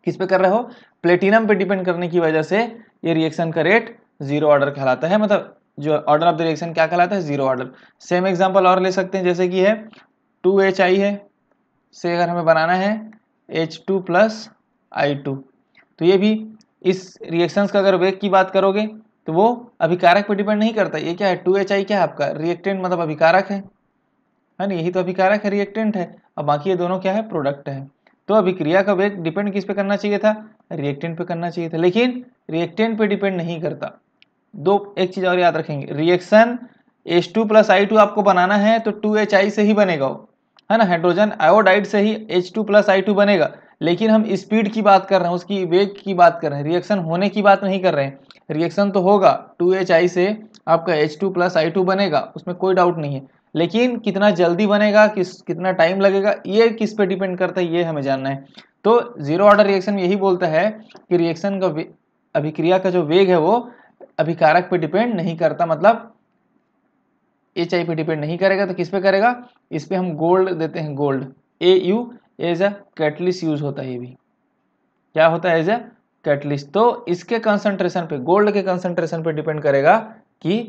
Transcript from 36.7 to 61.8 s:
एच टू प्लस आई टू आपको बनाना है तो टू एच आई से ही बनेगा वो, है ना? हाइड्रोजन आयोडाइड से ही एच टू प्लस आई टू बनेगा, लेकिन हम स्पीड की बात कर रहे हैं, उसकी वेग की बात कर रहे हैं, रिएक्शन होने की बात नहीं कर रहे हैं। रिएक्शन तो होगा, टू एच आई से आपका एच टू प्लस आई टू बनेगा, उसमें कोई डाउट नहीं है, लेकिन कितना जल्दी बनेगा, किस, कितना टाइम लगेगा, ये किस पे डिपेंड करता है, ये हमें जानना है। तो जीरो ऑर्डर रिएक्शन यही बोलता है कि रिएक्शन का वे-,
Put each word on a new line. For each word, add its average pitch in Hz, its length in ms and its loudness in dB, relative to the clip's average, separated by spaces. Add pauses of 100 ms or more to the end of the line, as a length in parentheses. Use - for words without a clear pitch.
एच - 280 0
टू 226 120 2
प्लस 214 240 6
आई 196 160 4
टू 214 120 0
आपको 208 260 4
बनाना 185 340 4
है 220 220 2
तो 226 120 -4
टू 214 240 -2
एच 208 180 0
आई 196 160 4
से 214 120 0
ही 208 120 4
बनेगा 175 320 2
वो, - 220 -8 (420)
है 202 80 2
ना? 208 60 4
हाइड्रोजन 175 560 2
आयोडाइड 196 460 4
से 208 140 -2
ही 214 160 0 (140)
एच 180 240 -2
टू 220 100 -2
प्लस 208 260 2
आई 190 120 2
टू 208 120 -2
बनेगा, 196 380 2 (300)
लेकिन 175 280 0
हम 214 260 2
स्पीड 214 360 -2
की 220 100 -4
बात 190 240 4
कर 190 140 2
रहे 170 80 -2
हैं, 175 60 -2
उसकी 185 320 -6
वेग 190 300 0
की 196 180 -6
बात 170 280 6
कर 151 80 -2
रहे 143 80 -6
हैं, 143 80 -6
रिएक्शन 175 340 -2
होने 175 280 -2
की 196 140 -2
बात 196 220 4
नहीं 190 180 -2
कर 175 120 2
रहे 139 100 0
हैं। 135 140 -8 (320)
रिएक्शन 165 400 -2
तो 190 100 0
होगा, 185 300 4 (280)
टू 180 160 2
एच 190 180 -2
आई 170 160 4
से 180 180 0 (420)
आपका 165 260 2
एच 156 260 -2
टू 196 100 -2
प्लस 180 260 0
आई 160 140 2
टू 185 140 -2
बनेगा, 185 360 0 (160)
उसमें 175 200 -10
कोई 185 180 0
डाउट 175 240 2
नहीं 143 160 -6
है, 135 80 -10 (320)
लेकिन 214 440 0
कितना 202 340 0
जल्दी 175 340 0
बनेगा, 208 420 4
किस, 180 340 -6
कितना 175 300 -4
टाइम 175 280 2
लगेगा, 196 340 2 (140)
ये 220 220 4
किस 220 220 -4
पे 202 140 0
डिपेंड 185 320 -4
करता 180 220 -2
है, 175 80 0
ये 170 160 0
हमें 156 180 -4
जानना 135 260 -4
है। 135 160 -8 (400)
तो 226 360 2
जीरो 160 260 0
ऑर्डर 202 200 6
रिएक्शन 196 320 0
यही 185 200 0
बोलता 185 300 0
है 165 200 0 (320)
कि - 160 -2
रिएक्शन 170 440 -2
का 190 80 0
वे-, 156 180 -6 (480)